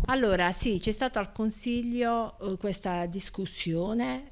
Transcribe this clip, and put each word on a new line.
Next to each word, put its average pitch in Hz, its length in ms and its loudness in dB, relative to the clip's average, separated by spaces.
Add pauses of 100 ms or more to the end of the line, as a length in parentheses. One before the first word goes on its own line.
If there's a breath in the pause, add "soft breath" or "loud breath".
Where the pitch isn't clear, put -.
Allora, 202 440 4
sì, 190 300 0
c'è 220 100 0
stato 247 300 0
al 196 100 -4
Consiglio, 233 1080 0
eh, 190 160 -2
questa 180 500 -2
discussione 196 1300 -2